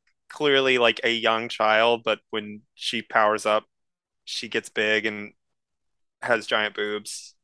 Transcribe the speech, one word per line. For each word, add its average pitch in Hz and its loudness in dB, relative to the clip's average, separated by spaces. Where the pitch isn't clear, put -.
clearly, 135 2
like, 113 2
a 117 2
young 113 0
child, 113 2
but 107 0
when 107 -8
she - -6
powers 107 2
up, 107 0
she - -10
gets 110 -4
big 107 0
and 104 -8
has 113 -2
giant 107 0
boobs? 104 -8